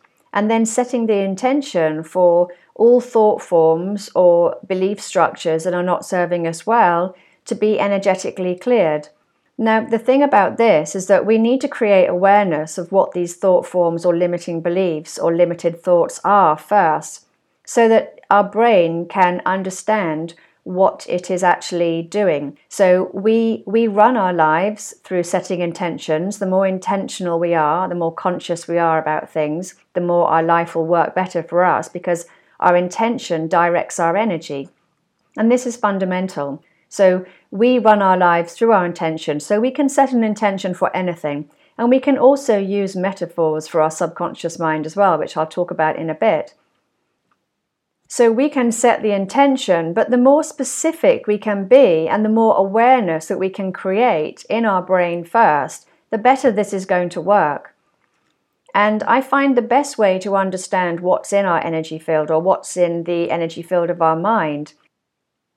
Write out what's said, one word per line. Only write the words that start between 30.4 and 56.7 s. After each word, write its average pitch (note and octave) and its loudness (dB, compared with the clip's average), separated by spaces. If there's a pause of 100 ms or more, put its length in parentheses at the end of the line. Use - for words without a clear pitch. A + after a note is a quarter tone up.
life E3+ 0
will D#3+ -2
work E3 0
better F#3 -4
for F3 0
us, D#3+ 0
because F3 -6 (340)
our F3+ 4
intention F3+ -2
directs E3+ 0
our E3+ 0
energy. E3 -4 (680)
And A3+ 2
this B3+ 0
is A#3 -8
fundamental. F#3 -4 (260)
So F#3 2 (240)
we B3 2
run G#3+ 4
our F#3 4
lives E3+ 2
through A3+ 0
our F3+ 4
intention. D#3+ -6
So G#3 -2
we B3 0
can C#4 -2
set C4+ 0
an A#3 2
intention G3+ -2
for - -2
anything. D3+ -6 (300)
And A#3+ 0
we C4 4
can C4 0
also B3+ 4
use G3 -4
metaphors E3+ -4
for E3 0
our D#3 2
subconscious E3+ -8
mind D#3 -4
as D#3+ -12
well, F#3+ 2
which - -8
I'll D#3+ -2
talk F3 -6
about D#3 -2
in D#3+ -6
a D#3 -6
bit. F#3 -2 (1500)
So A#3 4
we C4+ 0
can B3 0
set A#3 0
the G#3 0
intention, G3 0
but G#3+ -2
the B3 2
more C#4 4
specific - -2
we G#3 -2
can G3+ -4
be F#3+ 6
and G#3+ 0
the G#3+ 0
more A3 4
awareness G3 2
that F3+ -4
we F#3+ -2
can F#3+ -6
create F#3+ -2
in A3+ -2
our F#3+ 0
brain F3 0
first, D#3 0 (240)
the A3 -2
better C4 4
this G3+ -2